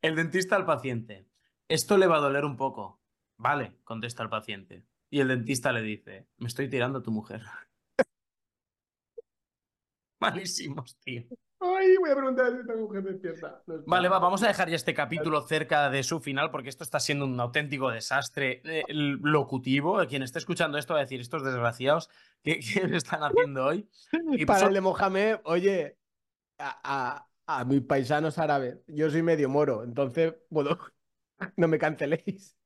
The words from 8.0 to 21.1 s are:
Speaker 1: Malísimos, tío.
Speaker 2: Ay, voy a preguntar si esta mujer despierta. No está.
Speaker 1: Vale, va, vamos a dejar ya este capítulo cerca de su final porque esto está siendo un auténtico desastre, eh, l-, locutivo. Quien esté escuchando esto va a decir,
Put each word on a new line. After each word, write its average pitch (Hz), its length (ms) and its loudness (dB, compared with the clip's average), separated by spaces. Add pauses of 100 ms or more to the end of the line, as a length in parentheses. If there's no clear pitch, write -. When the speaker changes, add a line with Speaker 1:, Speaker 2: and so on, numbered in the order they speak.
Speaker 1:
Malísimos, - 800 -4
tío. 120 220 -10 (380)
Speaker 2:
Ay, 381 360 6
voy 349 140 2
a 277 40 6
preguntar 262 380 2
si 254 60 -4
esta 233 180 -6
mujer 202 280 -4
despierta. 170 640 -10
No 165 100 -8
está. 147 140 -6
Speaker 1:
Vale, 180 200 4
va, 190 80 4
vamos 180 240 2
a 226 60 4
dejar 180 200 2
ya 165 80 0
este 160 160 -2
capítulo 156 500 0
cerca 151 460 2
de 131 140 0
su 156 180 -2
final 143 300 -2
porque 135 180 -8
esto 135 160 -14
está 143 160 -2
siendo 143 240 -2
un 127 160 -2
auténtico 135 500 -2
desastre, 131 760 -4
eh, 156 240 -4
l-, 143 340 -2
locutivo. 143 840 2
Quien 135 160 -4
esté 131 180 -6
escuchando 165 360 -2
esto 147 160 -4
va 151 80 2
a 135 40 0
decir, 127 180 -8